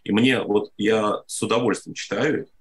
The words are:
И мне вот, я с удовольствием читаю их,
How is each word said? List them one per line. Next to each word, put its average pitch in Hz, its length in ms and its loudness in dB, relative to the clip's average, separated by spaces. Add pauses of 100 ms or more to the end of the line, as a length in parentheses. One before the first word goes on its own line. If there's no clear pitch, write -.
И - 80 -4
мне 117 280 4
вот, 104 380 0
я 107 480 0
с - 160 -8
удовольствием 110 520 0
читаю 131 480 -2
их, - 60 -16 (120)